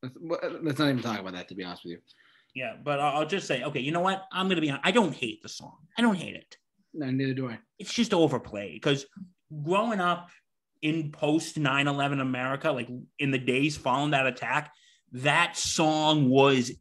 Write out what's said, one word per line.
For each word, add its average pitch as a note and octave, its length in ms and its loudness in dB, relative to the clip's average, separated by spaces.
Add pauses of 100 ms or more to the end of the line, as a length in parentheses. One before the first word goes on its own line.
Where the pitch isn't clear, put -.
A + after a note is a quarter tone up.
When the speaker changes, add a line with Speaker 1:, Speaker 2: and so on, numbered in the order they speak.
Speaker 1:
Let's, B2+ 120 -12
w-, E3+ 480 -6
let's C#3+ 160 -2
not D3 100 4
even B2+ 140 0
talk A2 160 -4
about F#2+ 140 -10
that, F2+ 160 -12
to F2+ 60 -16
be F#2+ 80 -8
honest F2 220 -12
with F2 80 -10
you. E2+ 60 -14 (560)
Speaker 2:
Yeah, B2 280 -8
but C#3+ 160 0
I'll, D3 200 0
I'll D#3 80 0
just F#3+ 200 -4
say, B2 160 -2
okay, C#3+ 160 -4
you C3+ 120 -2
know F3 100 0
what? F#3+ 300 0
I'm F#3+ 180 -2
gonna F3+ 120 2
be D#3 60 0
hon-, C#3 160 -2
I F3 80 2
don't F#3+ 220 4
hate A2+ 300 -8
the - 60 -14
song. - 280 -16 (200)
I A#3 40 0
don't A#3 160 4
hate G2+ 180 -10
it. - 220 -20 (360)
Speaker 1:
No, C#3 160 -6
neither C3 240 0
do C3 160 -4
I. A2+ 100 -12 (200)
Speaker 2:
It's - 140 -10
just A#3 200 0
overplayed, A2 680 0
'cause C#3 240 0 (580)
growing G3+ 360 0
up F3 300 -2 (520)
in D#3 300 -2
post D#3 460 0
nine C#3 300 2
eleven C#3+ 320 0
America, C3 520 -2
like, B2 180 -4 (300)
in C#3 120 0
the C3 80 2
days C3 380 2
following C#3 340 0
that C3+ 160 4
attack, B2+ 460 -4 (400)
that D3 440 2
song D#3 720 4
was C3+ 520 6